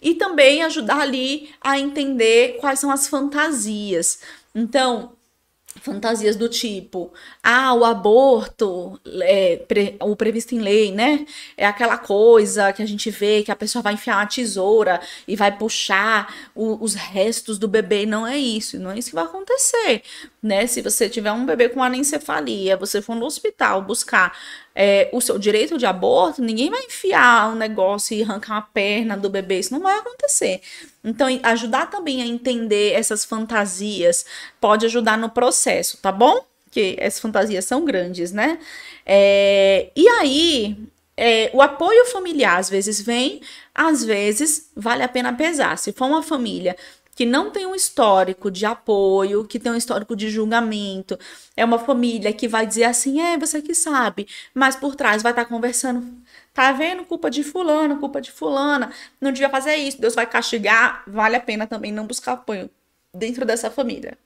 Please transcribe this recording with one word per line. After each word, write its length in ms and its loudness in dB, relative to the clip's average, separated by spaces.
E 140 2
também 480 4
ajudar 360 -2
ali 500 -4
a 180 0
entender 840 2
quais 180 0
são 100 -2
as 180 0
fantasias. 1120 -2
Então, 580 0
fantasias 560 -2
do 100 -2
tipo, 640 -6
ah, 300 4
o 100 6
aborto, 1120 2
é, 360 4
pre-, 420 -2
o 160 -2
previsto 400 -2
em 40 -2
lei, 340 2
né? 320 0
É 80 0
aquela 320 2
coisa 760 4
que 100 -6
a 40 -4
gente 260 -6
vê 320 0
que 80 -4
a 60 -2
pessoa 260 -6
vai 120 0
enfiar 220 -2
uma 80 2
tesoura 760 2
e 80 -4
vai 220 2
puxar 760 0
o, 260 -4
os 120 -4
restos 640 -2
do 100 -2
bebê. 380 0
Não 200 -2
é 120 -4
isso, 420 -4
não 120 -8
é 60 -8
isso 120 -8
que 60 -10
vai 100 -2
acontecer, 760 -2
né? 240 0
Se 160 -4
você 280 0
tiver 240 -4
um 120 -4
bebê 220 2
com 160 0
anencefalia, 960 -2
você 240 -4
for 140 -8
no 100 -4
hospital 560 -2
buscar, 560 0
é, 360 4
o 80 -2
seu 180 0
direito 380 0
de 80 0
aborto, 560 2
ninguém 280 -2
vai 140 -4
enfiar 680 4
um 60 -6
negócio 580 -2
e 100 -2
arrancar 320 -6
uma 60 -4
perna 540 -2
do 140 -2
bebê, 300 -2
isso 140 -6
não 60 -2
vai 180 0
acontecer. 640 -2
Então, 280 0
em-, 140 0
ajudar 460 0
também 320 -4
a 40 -4
entender 680 0
essas 320 0
fantasias 1000 -2
pode 260 2
ajudar 320 2
no 120 -4
processo, 720 0
tá 100 -2
bom? 340 4
Porque 340 -2
essas 220 -4
fantasias 420 -2
são 220 -2
grandes, 480 -4
né? 260 -2
É, 880 6
e 140 8
aí, 680 2
é, 380 2
o 80 6
apoio 460 6
familiar 520 0
às 100 -4
vezes 300 -2
vem, 400 -2
às 300 2
vezes 720 0
vale 280 -2
a 40 -2
pena 240 -2
pesar. 460 0
Se 160 -6
for 140 -2
uma 140 2
família 540 -4
que 100 0
não 240 0
tem 160 -6
um 80 -6
histórico 800 2
de 140 -6
apoio, 800 0
que 120 -10
tem 140 -4
um 60 -2
histórico 400 -6
de 120 -6
julgamento, 880 -4
é 80 0
uma 160 2
família 540 0
que 120 -6
vai 220 0
dizer 160 0
assim, 380 0
"É, 160 0
você 240 -4
que 120 -6
sabe", 540 -2
mas 220 0
por 200 -6
trás 280 0
vai 100 2
tá 120 -2
conversando, 600 -4
"Tá 200 4
vendo? 320 -4
Culpa 260 -4
de 100 -4
fulano, 600 0
culpa 180 -6
de 140 -16
fulana, 580 -2
não 100 0
devia 180 0
fazer 280 -2
isso, 240 -6
Deus 120 0
vai 140 -2
castigar", 800 0
vale 300 0
a 20 2
pena 260 -6
também 240 -10
não 160 -6
buscar 280 -6
apoio 360 -8
dentro 320 -6
dessa 260 -2
família. 540 -6